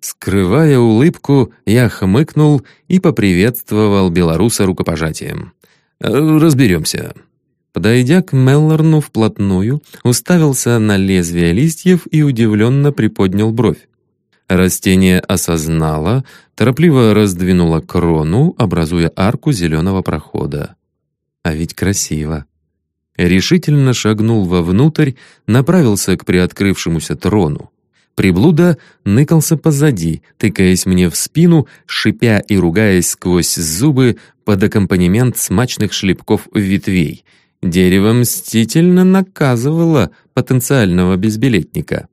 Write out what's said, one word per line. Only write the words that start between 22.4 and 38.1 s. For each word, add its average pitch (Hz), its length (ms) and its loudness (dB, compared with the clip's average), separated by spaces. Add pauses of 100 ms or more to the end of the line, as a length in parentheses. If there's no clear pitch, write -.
Решительно 131 760 2
шагнул 110 520 0
вовнутрь, 98 680 0 (340)
направился 117 680 2
к 85 100 -8
приоткрывшемуся 90 880 -2
трону. 82 560 -2 (440)
Приблуда 160 640 2 (260)
ныкался 147 540 2
позади, 135 680 -2 (140)
тыкаясь 92 480 0
мне 90 240 2
в - 80 -8
спину, 165 500 2 (180)
шипя 110 540 -2
и - 160 -4
ругаясь 92 540 2
сквозь 87 460 -2
зубы 120 640 0 (280)
под 101 180 0
аккомпанемент 98 720 0
смачных 107 540 -4
шлепков - 640 -4
ветвей. 95 720 -2 (360)
Дерево 92 520 2